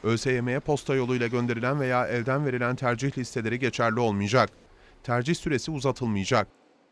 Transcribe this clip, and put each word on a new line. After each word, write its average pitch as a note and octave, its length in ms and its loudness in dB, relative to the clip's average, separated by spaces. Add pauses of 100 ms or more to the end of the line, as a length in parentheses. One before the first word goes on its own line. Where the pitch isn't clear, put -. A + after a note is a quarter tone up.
Ö A2+ 140 2
S C3 140 0
Y B2 100 2
M'ye B2 180 0
posta C#3+ 360 -2
yoluyla B2 320 0
gönderilen A#2+ 520 0
veya B2+ 280 0
elden C3 380 0
verilen B2 300 0
tercih B2 420 -2
listeleri A#2+ 420 -4
geçerli A#2+ 400 0
olmayacak. G#2 500 2 (540)
Tercih B2 320 0
süresi D3+ 360 -2
uzatılmayacak. A#2+ 760 0 (440)